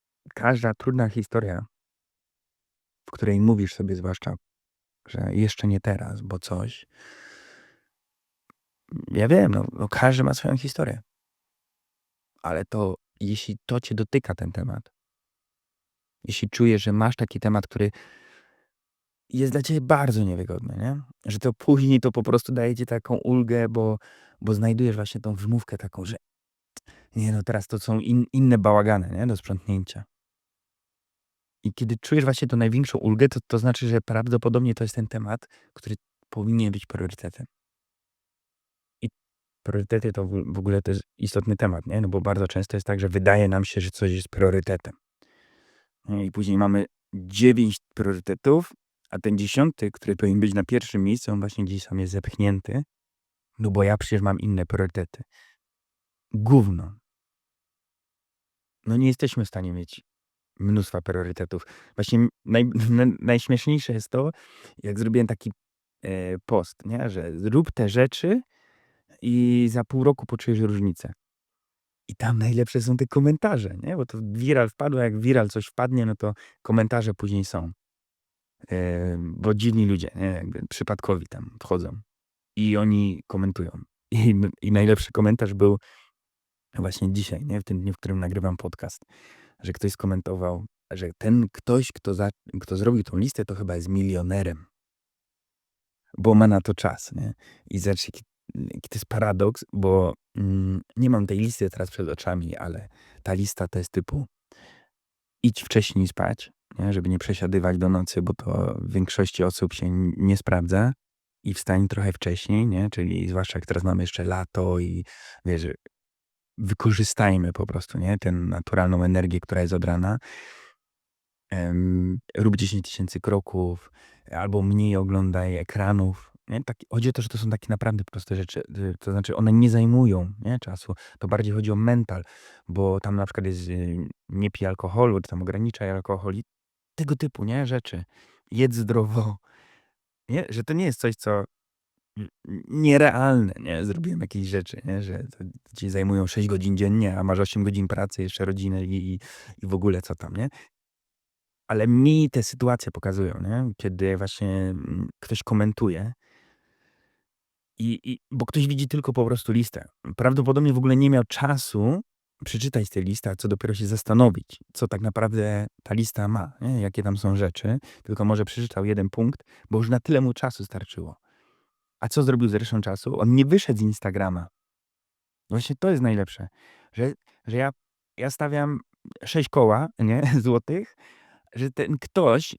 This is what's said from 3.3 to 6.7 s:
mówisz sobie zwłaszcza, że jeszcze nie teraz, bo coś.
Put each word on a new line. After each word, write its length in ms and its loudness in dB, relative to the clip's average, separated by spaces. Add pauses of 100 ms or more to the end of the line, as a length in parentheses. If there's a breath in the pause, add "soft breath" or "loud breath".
mówisz 340 4
sobie 220 -4
zwłaszcza, 380 -6 (720)
że 260 -4
jeszcze 320 0
nie 140 2
teraz, 420 -6
bo 160 -8
coś. 480 -8 (2250 loud breath)